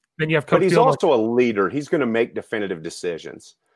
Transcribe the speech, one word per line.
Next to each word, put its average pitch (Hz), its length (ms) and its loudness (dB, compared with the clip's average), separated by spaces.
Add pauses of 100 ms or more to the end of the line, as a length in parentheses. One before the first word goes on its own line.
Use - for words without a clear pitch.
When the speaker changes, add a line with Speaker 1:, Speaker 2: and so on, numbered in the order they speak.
(180)
Speaker 1:
Then 156 120 -4
you 160 80 0
have 147 80 -4
Speaker 2:
But - 40 -18
Speaker 1:
Coach 170 140 2
Speaker 2:
he's 180 100 2
Speaker 1:
Bielema. 180 120 6
Speaker 2:
also 202 280 2
a 113 80 4
leader. 113 480 2
He's 139 200 -8
gonna 151 160 0
make 117 280 -2
definitive 98 480 -6
decisions. 82 720 -10 (200)